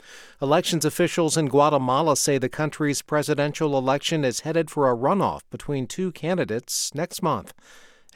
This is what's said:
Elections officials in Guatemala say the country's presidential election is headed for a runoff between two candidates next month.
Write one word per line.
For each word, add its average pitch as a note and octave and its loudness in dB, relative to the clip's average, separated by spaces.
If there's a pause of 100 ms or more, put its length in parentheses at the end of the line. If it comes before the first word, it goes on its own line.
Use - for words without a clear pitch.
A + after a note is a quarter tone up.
(420)
Elections D3+ 2
officials D#3+ 2
in D#3+ 2
Guatemala C#3+ 4
say C#3+ 2
the C3 -2
country's D3 -2
presidential D3 0
election C#3 0
is A#2+ -2
headed D#3+ -2
for C#3 2
a A#2+ 2
runoff C3+ 0
between C3 -6
two F#3 -6
candidates D3+ -4
next D#3 -6
month. C#3 -2 (600)